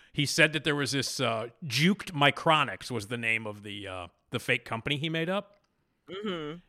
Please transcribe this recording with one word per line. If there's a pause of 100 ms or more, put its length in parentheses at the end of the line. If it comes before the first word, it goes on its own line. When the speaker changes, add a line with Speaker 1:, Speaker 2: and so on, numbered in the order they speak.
(120)
Speaker 1:
he
said
that
there
was
this,
uh, (180)
Juked
Micronics
was
the
name
of
the,
uh, (220)
the
fake
company
he
made
up. (520)
Speaker 2:
Mm-hmm. (120)